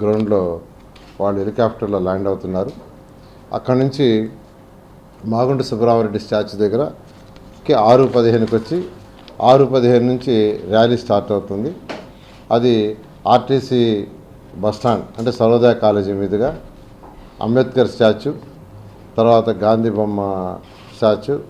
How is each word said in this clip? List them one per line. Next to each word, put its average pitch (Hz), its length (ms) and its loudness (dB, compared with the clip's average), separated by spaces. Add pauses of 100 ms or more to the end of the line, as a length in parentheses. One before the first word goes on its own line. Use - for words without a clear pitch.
గ్రౌండ్లో 104 400 0 (760)
వాళ్ళు 101 220 -2
హెలికాప్టర్లో 107 680 -2
ల్యాండ్ 98 240 -2
అవుతున్నారు. 92 400 -6 (880)
అక్కడి 127 260 0
నుంచి 135 240 0 (1300)
మాగుంట 127 360 0
సుబ్రహ్మణ్యరెడ్డి 113 560 0
స్టాచ్యూ 104 400 -4
దగ్గర 113 180 0 (840)
కి 151 80 2 (160)
ఆరు 127 140 6 (120)
పదిహేనుకి 117 440 2
వచ్చి, 165 180 -6 (760)
ఆరు 135 140 6 (100)
పదిహేను 123 380 4
నుంచి 127 220 -2 (380)
ర్యాలీ 117 300 4
స్టార్ట్ 101 320 -2
అవుతుంది. 101 360 -6 (840)
అది 120 180 2 (600)
ఆర్టీసీ 127 480 0 (800)
బస్ 107 160 -2
స్టాండ్, 113 260 0 (140)
అంటే 117 200 -2
సర్వోదయ 117 340 4 (120)
కాలేజీ 101 360 0
మీదుగా 104 280 -2 (960)
అంబేద్కర్ 120 500 0
స్టాచ్యూ, 113 380 0 (840)
తర్వాత 117 320 4 (140)
గాంధీ 113 340 2
బొమ్మ 104 220 -2 (760)
స్టాచ్యూ 107 400 0 (140)